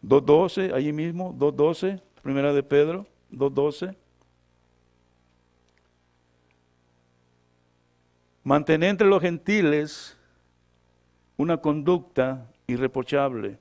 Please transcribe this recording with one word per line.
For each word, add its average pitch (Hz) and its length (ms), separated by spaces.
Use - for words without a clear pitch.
Dos 135 240
doce, 180 480
allí 143 200
mismo, 170 440
dos 139 200
doce, 170 440
Primera 139 300
de 143 100
Pedro, 151 440
dos 135 240
doce. 147 440
"Mantén 151 400
entre 196 240
los 196 120
gentiles 170 960
una 165 200
conducta 147 880
irreprochable 127 920